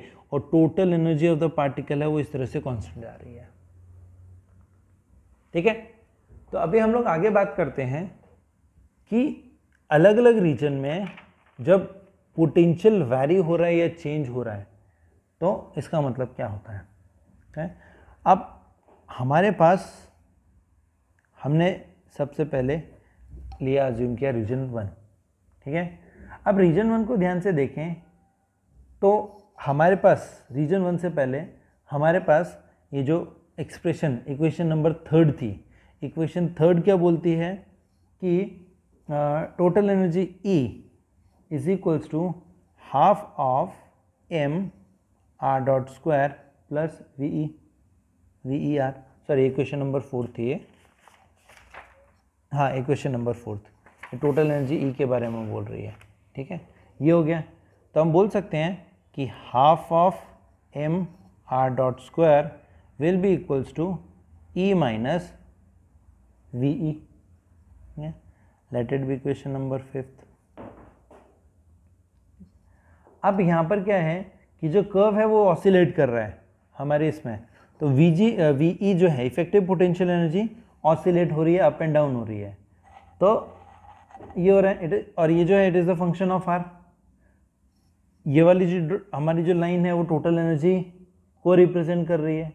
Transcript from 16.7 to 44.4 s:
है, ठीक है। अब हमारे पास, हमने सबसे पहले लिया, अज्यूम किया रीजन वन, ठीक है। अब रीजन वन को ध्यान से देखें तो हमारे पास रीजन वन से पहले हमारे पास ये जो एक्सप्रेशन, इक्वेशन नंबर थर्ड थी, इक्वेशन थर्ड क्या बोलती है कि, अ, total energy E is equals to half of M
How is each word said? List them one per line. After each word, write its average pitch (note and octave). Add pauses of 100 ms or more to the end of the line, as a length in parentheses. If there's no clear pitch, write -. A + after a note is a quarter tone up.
है, G2
ठीक -
है। E3 (500)
अब F#3+ (640)
हमारे D3+
पास, F3 (1500)
हमने D#3+ (320)
सबसे D3
पहले C#3 (800)
लिया, C3+
अज्यूम A#2+
किया C3+
रीजन B2
वन, A#2 (800)
ठीक C3+
है। E3+ (480)
अब G3
रीजन F#3+
वन A3+
को A#3
ध्यान F3+
से G3
देखें D3 (1080)
तो G3+ (300)
हमारे D#3
पास -
रीजन D3+
वन F3
से F3
पहले C#3+ (480)
हमारे D#3
पास F3 (340)
ये C#3
जो D#3 (420)
एक्सप्रेशन, D#3
इक्वेशन D#3+
नंबर D#3
थर्ड D#3+
थी, A#2+ (520)
इक्वेशन D#3+ (120)
थर्ड E3+
क्या G3
बोलती E3+
है E3+ (680)
कि, F3+ (680)
अ, D3
total F3+
energy F#3 (200)
E G3 (920)
is C#3+
equals F3+
to D#3 (640)
half F#3+ (140)
of C#3 (600)
M D3+ (840)